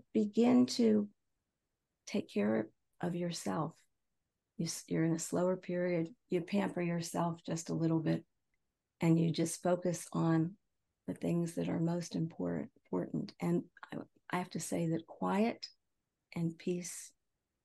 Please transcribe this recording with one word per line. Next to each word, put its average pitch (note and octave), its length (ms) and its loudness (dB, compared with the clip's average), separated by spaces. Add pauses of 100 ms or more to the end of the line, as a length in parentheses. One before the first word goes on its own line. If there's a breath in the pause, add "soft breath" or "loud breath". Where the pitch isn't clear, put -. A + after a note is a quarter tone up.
(120)
begin A#3 540 6
to G#3+ 420 4 (1000)
take - 240 -4
care G#3+ 380 0 (320)
of F3 160 -2
yourself. F3 560 -2 (840)
You, E3 80 -2
s-, - 220 -6
you're E3 160 2
in E3 100 4
a D#3+ 40 -2
slower F3+ 380 0
period. F3 520 -2 (200)
You F3+ 140 0
pamper F#3 400 -2
yourself E3+ 640 -2
just E3 240 -4
a E3 40 -2
little D#3+ 260 2
bit E3 240 -2 (760)
and E3 180 6
you E3 120 4
just E3 320 -2
focus F3 500 0
on E3 400 2 (540)
the F#3 80 -4
things E3+ 400 0
that E3+ 160 -2
are E3+ 100 -2
most E3+ 340 -2
important, E3 540 -4 (160)
important. - 560 -4
And F3 220 2 (280)
I, - 60 -8 (320)
I E3+ 100 -2
have F3+ 120 -6
to - 100 -6
say E3+ 280 -2
that E3 180 -2
quiet G3 600 -2 (720)
and E3 220 -2
peace, - 520 -8 (540)